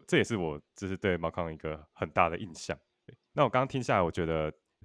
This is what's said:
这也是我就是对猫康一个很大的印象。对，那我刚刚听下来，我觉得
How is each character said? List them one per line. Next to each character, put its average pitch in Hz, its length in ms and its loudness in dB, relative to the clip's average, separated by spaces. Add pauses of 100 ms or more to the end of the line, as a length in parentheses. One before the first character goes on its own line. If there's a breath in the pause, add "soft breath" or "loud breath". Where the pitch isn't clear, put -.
这 175 100 2
也 117 60 6
是 120 140 -4
我 78 240 -2 (140)
就 98 120 -8
是 92 80 -4
对 92 220 2
猫 82 120 -2
康 85 220 -4
一 78 60 -10
个 78 260 -8 (100)
很 - 180 -6
大 87 180 4
的 85 80 -6
印 90 160 -10
象。 78 240 -8 (280)
对， - 100 -20 (180)
那 151 100 4
我 127 60 4
刚 127 100 2
刚 135 80 0
听 131 140 -4
下 120 140 2
来， 101 60 6
我 85 100 2
觉 85 140 0
得 78 280 0 (320)